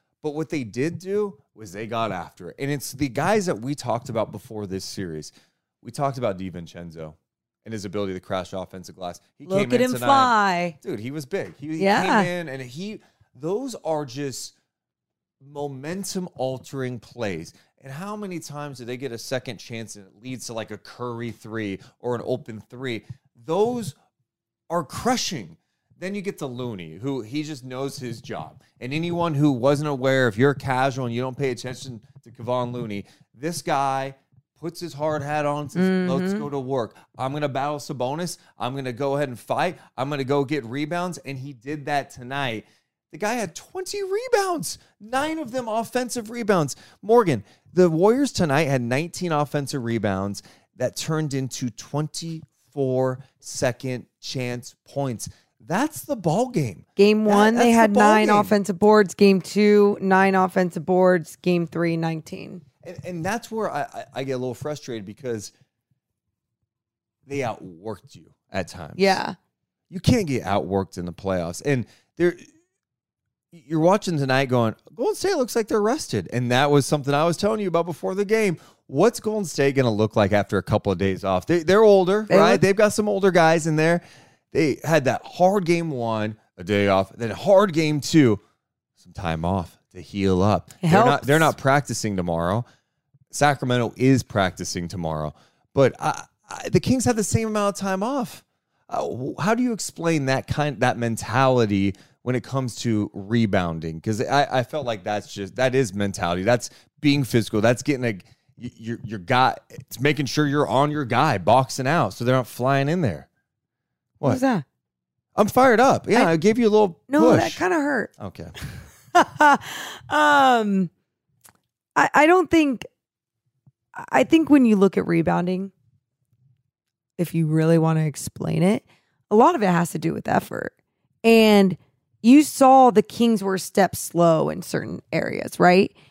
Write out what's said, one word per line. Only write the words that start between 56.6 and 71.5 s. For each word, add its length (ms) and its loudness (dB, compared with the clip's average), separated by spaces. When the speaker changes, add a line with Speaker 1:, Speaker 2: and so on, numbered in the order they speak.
Speaker 2:
Game 280 6
Speaker 1:
That, 100 4
Speaker 2:
one, 200 6
they 40 0
Speaker 1:
that's 100 6
the 60 6
Speaker 2:
had 180 6
Speaker 1:
ball 100 6
Speaker 2:
nine 240 6
Speaker 1:
game. 100 4
Speaker 2:
offensive 420 2
boards. 360 6
Game 260 6
two, 600 4
nine 340 4
offensive 500 0
boards. 520 2
Game 300 0
three, 300 -2
nineteen. 640 -8
Speaker 1:
And, 220 -18
and 200 -10
that's 260 -6
where 200 -6
I, 120 -6
I, 220 -12
I 100 -8
get 80 -6
a 60 -4
little 160 -6
frustrated 500 -10
because 480 -10
they 120 -8
outworked 800 -10
you 160 -20
at 180 -6
times. 280 -16
Speaker 2:
Yeah. 380 0
Speaker 1:
You 120 -14
can't 260 4
get 180 -2
outworked 540 -2
in 60 -8
the 80 -8
playoffs. 520 -6